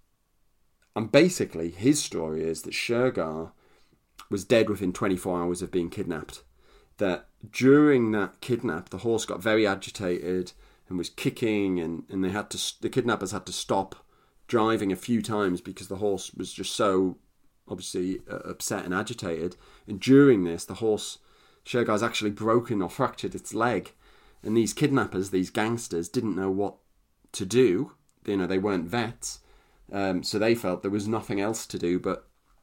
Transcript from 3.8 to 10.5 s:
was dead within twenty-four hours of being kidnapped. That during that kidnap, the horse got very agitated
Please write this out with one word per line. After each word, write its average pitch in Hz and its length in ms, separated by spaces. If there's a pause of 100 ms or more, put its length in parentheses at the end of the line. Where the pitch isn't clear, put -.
was 98 140
dead 110 260
within 92 240
twenty-four 92 480
hours 87 200
of 90 100
being 85 180
kidnapped. 85 540 (540)
That 92 300 (240)
during 135 600
that 98 280
kidnap, 92 480
the 92 100
horse 113 260
got - 140
very 110 280
agitated 90 840 (360)